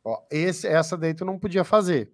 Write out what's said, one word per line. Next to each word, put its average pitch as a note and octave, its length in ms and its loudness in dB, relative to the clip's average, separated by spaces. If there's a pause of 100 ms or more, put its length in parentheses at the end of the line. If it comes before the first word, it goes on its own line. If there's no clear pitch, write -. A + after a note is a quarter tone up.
Ó, A2+ 260 -6
esse, D#3+ 380 -2
essa D#3+ 300 2
daí D#3+ 160 -2
tu F3 100 -8
não F#3 140 -6
podia F#3 260 0
fazer. F3+ 480 2